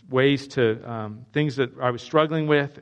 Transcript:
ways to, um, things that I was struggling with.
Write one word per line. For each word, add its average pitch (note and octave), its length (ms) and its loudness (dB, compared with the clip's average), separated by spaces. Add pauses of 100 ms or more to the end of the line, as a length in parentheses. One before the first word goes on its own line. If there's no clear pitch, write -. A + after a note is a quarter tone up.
ways C3+ 400 2
to, A#2 400 0
um, A2 420 -10
things D3 240 -2
that B2+ 240 -2
I B2+ 120 0
was A#2 100 -8
struggling D#3 460 0
with. C#3+ 340 0